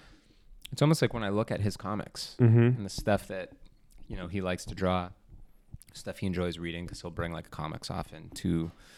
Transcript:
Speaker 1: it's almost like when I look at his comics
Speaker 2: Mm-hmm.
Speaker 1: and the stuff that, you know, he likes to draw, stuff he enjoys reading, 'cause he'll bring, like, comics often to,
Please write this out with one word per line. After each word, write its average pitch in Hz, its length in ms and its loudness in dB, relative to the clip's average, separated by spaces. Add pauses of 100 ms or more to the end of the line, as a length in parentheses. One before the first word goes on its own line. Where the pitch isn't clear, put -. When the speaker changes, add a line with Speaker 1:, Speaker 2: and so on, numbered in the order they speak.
(720)
Speaker 1:
it's - 100 0
almost 151 200 6
like 120 120 2
when 117 100 -4
I 101 60 0
look 104 220 0
at 95 100 -2
his 104 160 -2
comics - 640 -8
Speaker 2:
Mm-hmm. 117 200 10
Speaker 1:
and 120 260 6
the 95 40 -8
stuff - 380 0
that, 92 240 -8 (560)
you 107 100 -8
know, 90 100 -6
he 95 140 -2
likes 90 240 -2
to - 100 -10
draw, 90 340 0 (840)
stuff - 240 -10
he - 100 -4
enjoys 87 300 -2
reading, 85 300 -6
'cause - 140 -12
he'll 87 100 -10
bring, 85 200 -4
like, 80 200 -10
comics - 400 -8
often 85 400 -8
to, 85 400 0 (260)